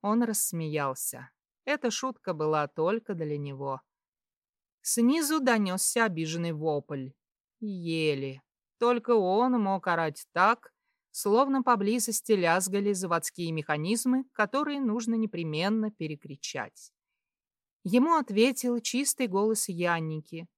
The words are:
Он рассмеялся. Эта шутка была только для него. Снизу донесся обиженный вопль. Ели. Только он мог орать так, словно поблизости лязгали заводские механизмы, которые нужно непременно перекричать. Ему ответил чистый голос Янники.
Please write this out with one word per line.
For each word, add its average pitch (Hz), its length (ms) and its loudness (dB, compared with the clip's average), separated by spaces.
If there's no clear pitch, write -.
Он 220 220 2
рассмеялся. 151 1040 -4
Эта 277 240 -2
шутка 220 440 -6
была 151 340 0
только 196 480 -2
для 151 220 -4
него. 139 440 -8
Снизу 294 580 2
донесся 226 680 2
обиженный 165 480 -2
вопль. 147 560 -2
Ели. 160 800 -2
Только 240 380 2
он 214 380 4
мог 196 340 0
орать 165 440 -2
так, 202 400 2
словно 262 540 2
поблизости 220 680 2
лязгали 190 600 2
заводские 170 580 -2
механизмы, 190 800 0
которые 285 480 0
нужно 226 360 0
непременно 208 760 -2
перекричать. 147 1000 -10
Ему 247 320 4
ответил 240 640 2
чистый 240 480 -2
голос 208 420 0
Янники. 165 800 -4